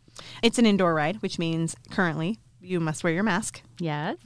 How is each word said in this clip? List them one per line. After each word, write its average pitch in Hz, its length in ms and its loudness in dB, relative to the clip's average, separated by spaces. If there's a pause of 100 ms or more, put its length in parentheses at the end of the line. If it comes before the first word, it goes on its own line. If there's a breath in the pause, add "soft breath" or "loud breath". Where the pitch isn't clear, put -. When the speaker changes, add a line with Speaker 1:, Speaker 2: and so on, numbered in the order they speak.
(420 loud breath)
Speaker 1:
It's 233 160 2
an 240 80 6
indoor 185 300 4
ride, 156 260 0
which - 160 -6
means 165 380 -2 (160)
currently 170 480 0 (200)
you 180 200 -4
must 160 240 -2
wear 170 100 2
your 170 100 0
mask. 220 380 -2 (180)
Speaker 2:
Yes. 165 460 -4